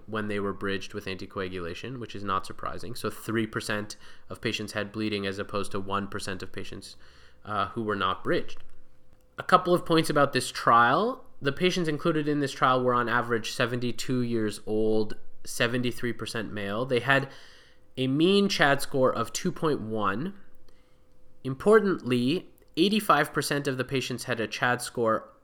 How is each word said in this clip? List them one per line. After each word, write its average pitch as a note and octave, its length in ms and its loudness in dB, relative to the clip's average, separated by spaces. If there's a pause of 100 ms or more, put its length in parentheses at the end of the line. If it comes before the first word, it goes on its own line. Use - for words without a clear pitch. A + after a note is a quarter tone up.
when G#2+ 220 -4
they G2+ 100 -2
were G2+ 140 0
bridged G2 400 -4
with G#2 140 -10
anticoagulation, F#2+ 920 -6
which A2 160 -10
is G2+ 80 -10
not F#2+ 220 0
surprising. - 500 -6
So - 140 -4
three A2 380 -2
percent G#2+ 500 -4 (320)
of - 140 -10
patients G#2+ 300 -4
had G2+ 200 -4
bleeding G#2 340 -2
as G2 120 -4
opposed G2 340 -2
to G2+ 80 -2
one G2 280 -2
percent G2 340 -6
of F#2+ 100 -8
patients, - 440 -8 (480)
uh, G2 240 -2
who A2+ 140 -6
were G#2 140 0
not F#2 280 0
bridged. - 380 0 (760)
A - 40 -8
couple F3+ 320 4
of E3+ 100 2
points D#3+ 240 4
about C#3+ 240 4
this B2+ 180 0
trial. C3 760 4 (180)
The C#3 100 2
patients F3 360 0
included D3+ 400 0
in D3 120 2
this C#3 120 0
trial C3 300 4
were B2 120 4
on A#2+ 140 2
average A#2 440 0
seventy-two B2 680 0
years A2+ 460 0
old, G#2+ 500 2 (280)
seventy-three B2 680 0
percent A2 400 -6
male. G2+ 320 -4
They B2+ 160 0
had C#3 280 2 (680)
a C3 100 0
mean F#3 440 4
chad C#3 320 4
score B2+ 300 4
of A2+ 200 -4
two - 200 -2
point D3+ 280 0
one. A2 540 -2 (1080)
Importantly, C3+ 1040 4 (320)
eighty-five F3 560 4
percent C#3+ 340 0
of C3 80 0
the B2+ 80 -2
patients B2+ 400 -4
had A#2 160 -2
a G#2+ 60 -2
chad B2 340 0
score - 480 0 (160)